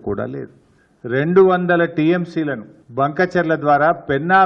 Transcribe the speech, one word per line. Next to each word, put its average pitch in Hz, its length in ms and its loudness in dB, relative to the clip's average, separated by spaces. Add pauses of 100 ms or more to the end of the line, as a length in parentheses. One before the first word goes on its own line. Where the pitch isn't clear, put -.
కూడా 107 260 -6
లేదు. 135 180 -14 (500)
రెండు 147 380 2 (100)
వందల 175 320 0 (120)
టీఎంసీలను 156 720 -2 (340)
బంకచెర్ల 165 540 0 (100)
ద్వారా 147 260 2 (200)
పెన్నా 170 360 2